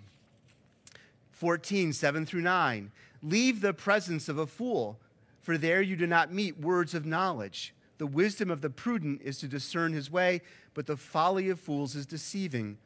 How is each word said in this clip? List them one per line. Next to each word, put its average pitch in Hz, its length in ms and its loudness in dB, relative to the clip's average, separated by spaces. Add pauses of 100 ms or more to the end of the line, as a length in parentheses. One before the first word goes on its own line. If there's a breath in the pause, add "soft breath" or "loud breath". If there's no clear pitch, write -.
(1300 loud breath)
Fourteen 170 640 0
seven 151 320 2
through 170 160 -2
nine, 139 500 2 (300 loud breath)
"Leave 220 400 2
the 202 100 4
presence 180 560 0
of 151 120 -2
a 156 80 0
fool, 147 520 -2 (400 soft breath)
for 165 200 -2
there 170 240 4
you 190 120 -2
do 175 120 2
not 170 260 4
meet 196 240 -2
words 175 380 0
of 151 100 -4
knowledge. 156 640 -2 (280 soft breath)
The 151 80 -4
wisdom 190 420 0
of 156 120 -2
the 147 100 -2
prudent 156 500 -4
is 135 200 -8
to 131 60 -8
discern 160 460 -2
his 139 160 -4
way, 180 320 2 (320 loud breath)
but 147 140 -8
the 151 100 -2
folly 190 520 2
of 180 100 -2
fools 143 360 -4
is 139 120 -8
deceiving. 139 800 -6